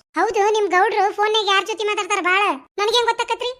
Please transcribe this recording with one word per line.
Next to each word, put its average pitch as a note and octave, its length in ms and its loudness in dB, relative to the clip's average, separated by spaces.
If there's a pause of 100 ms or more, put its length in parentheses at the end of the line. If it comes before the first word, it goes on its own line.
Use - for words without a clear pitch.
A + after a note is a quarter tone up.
(160)
ಹೌದು, G4+ 260 0 (100)
ನಿಮ್ G#4 180 0
ಗೌಡ್ರು G4 420 2
ಫೋನ್ಯಾಗ G#4+ 380 0
ಯಾರ್ G4 160 2
ಜೊತೆ G#4 180 -6
ಮಾತಾಡ್ತಾರ G#4 380 -2
ಬಾಳ? F#4 220 2 (340)
ನನ್ಗೇನ್ A4+ 320 0
ಗೊತ್ತಾಕತ್ರಿ? A#4 500 -4